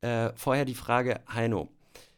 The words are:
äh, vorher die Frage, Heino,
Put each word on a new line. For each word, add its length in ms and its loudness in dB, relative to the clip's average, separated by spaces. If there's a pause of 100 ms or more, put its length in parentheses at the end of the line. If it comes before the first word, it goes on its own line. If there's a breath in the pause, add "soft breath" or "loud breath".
äh, 340 0
vorher 300 0
die 100 -4
Frage, 460 0 (120)
Heino, 360 0 (480 loud breath)